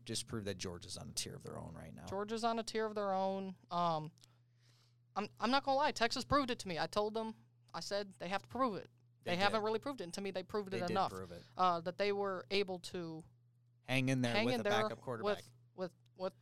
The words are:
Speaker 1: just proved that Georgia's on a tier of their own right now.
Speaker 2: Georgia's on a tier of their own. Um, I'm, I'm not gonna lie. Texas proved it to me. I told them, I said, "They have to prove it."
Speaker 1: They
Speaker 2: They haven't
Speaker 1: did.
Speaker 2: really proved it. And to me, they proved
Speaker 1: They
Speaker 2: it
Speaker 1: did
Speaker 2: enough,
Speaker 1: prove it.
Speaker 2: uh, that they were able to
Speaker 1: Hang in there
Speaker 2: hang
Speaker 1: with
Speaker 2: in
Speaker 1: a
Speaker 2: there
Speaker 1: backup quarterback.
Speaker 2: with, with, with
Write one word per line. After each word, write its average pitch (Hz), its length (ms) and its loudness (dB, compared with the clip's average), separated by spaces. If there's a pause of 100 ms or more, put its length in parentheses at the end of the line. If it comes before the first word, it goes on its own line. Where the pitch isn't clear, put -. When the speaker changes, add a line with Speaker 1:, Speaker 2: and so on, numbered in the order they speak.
Speaker 1:
just 113 220 -4
proved 107 200 -6
that 98 120 -2
Georgia's 90 380 -8
on - 120 -10
a 82 40 -12
tier - 240 -6
of - 80 -14
their - 140 -8
own - 180 -10
right - 180 -14
now. - 140 -14
Speaker 2:
Georgia's 208 340 -4
on 226 160 2
a 220 60 -2
tier 220 220 -2
of 214 100 -6
their 202 180 0
own. 190 400 0 (160)
Um, 170 400 2 (1040)
I'm, 208 140 -2 (120)
I'm 226 100 2
not 269 140 4
gonna 269 140 4
lie. 294 140 4
Texas 233 320 2
proved 269 260 4
it 233 100 -2
to - 80 -8
me. 170 100 -2
I 156 80 2
told 208 280 0
them, 220 200 -2 (400)
I 170 60 -6
said, 202 280 -2 (100)
"They 175 100 -6
have 196 140 0
to - 60 -20
prove 240 280 0
it." - 120 -10 (360)
Speaker 1:
They 170 80 0
Speaker 2:
They 175 60 2
haven't 202 220 4
Speaker 1:
did. 202 40 0
Speaker 2:
really 220 140 0
proved 277 220 -6
it. 185 40 -6
And 175 100 -8
to 196 60 -4
me, 196 100 -2
they 185 120 -4
proved 196 280 -4
Speaker 1:
They 190 60 -2
Speaker 2:
it 185 60 0
Speaker 1:
did 175 80 0
Speaker 2:
enough, 185 200 4
Speaker 1:
prove 92 220 -8
it. 85 100 -12 (140)
Speaker 2:
uh, 180 240 6
that 175 180 -4
they 202 140 4
were 196 380 -2
able 190 300 2
to 165 440 -8 (640)
Speaker 1:
Hang 131 200 4
in 131 140 4
there 120 120 4
Speaker 2:
hang - 120 4
Speaker 1:
with 123 100 4
Speaker 2:
in 226 40 0
Speaker 1:
a - 40 -2
Speaker 2:
there 208 80 2
Speaker 1:
backup 220 280 2
quarterback. 208 360 0
Speaker 2:
with, 196 60 -8 (340)
with, 180 140 -4 (260)
with 190 260 -4